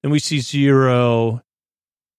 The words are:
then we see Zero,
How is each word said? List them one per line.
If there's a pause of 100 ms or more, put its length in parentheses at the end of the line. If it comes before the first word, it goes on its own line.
then
we
see
Zero, (760)